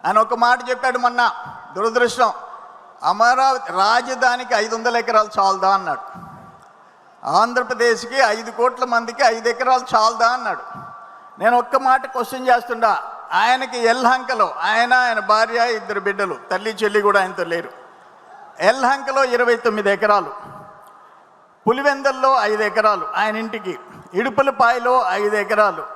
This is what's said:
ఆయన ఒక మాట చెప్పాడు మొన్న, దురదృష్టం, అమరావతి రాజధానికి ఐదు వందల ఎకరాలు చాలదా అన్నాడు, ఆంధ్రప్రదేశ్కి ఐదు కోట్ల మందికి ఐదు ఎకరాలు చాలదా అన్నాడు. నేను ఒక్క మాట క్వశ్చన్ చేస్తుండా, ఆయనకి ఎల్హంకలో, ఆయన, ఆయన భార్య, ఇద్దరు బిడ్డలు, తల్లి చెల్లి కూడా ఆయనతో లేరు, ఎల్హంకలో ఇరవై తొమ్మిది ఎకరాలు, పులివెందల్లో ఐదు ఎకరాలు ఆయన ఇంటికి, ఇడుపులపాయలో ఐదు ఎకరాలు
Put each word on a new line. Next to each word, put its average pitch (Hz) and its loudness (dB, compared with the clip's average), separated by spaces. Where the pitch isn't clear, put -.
ఆయన 190 2
ఒక 240 -4
మాట 247 4
చెప్పాడు 247 -2
మొన్న, 240 0
దురదృష్టం, 226 0
అమరావతి 247 2
రాజధానికి 247 0
ఐదు 220 -4
వందల 233 0
ఎకరాలు 214 0
చాలదా 196 2
అన్నాడు, 156 -6
ఆంధ్రప్రదేశ్కి 233 0
ఐదు 226 -12
కోట్ల 247 0
మందికి 226 -2
ఐదు 226 -2
ఎకరాలు 254 0
చాలదా 226 2
అన్నాడు. 214 -6
నేను 226 4
ఒక్క 240 -4
మాట 269 2
క్వశ్చన్ 254 -4
చేస్తుండా, 240 2
ఆయనకి 247 0
ఎల్హంకలో, 247 2
ఆయన, 233 2
ఆయన 226 0
భార్య, 226 2
ఇద్దరు 202 -6
బిడ్డలు, 196 -2
తల్లి 202 -4
చెల్లి 208 0
కూడా 202 4
ఆయనతో 185 -4
లేరు, 170 -6
ఎల్హంకలో 269 0
ఇరవై 240 2
తొమ్మిది 214 0
ఎకరాలు, 202 2
పులివెందల్లో 269 0
ఐదు 214 0
ఎకరాలు 208 0
ఆయన 214 -2
ఇంటికి, 202 -8
ఇడుపులపాయలో 247 2
ఐదు 208 0
ఎకరాలు 196 0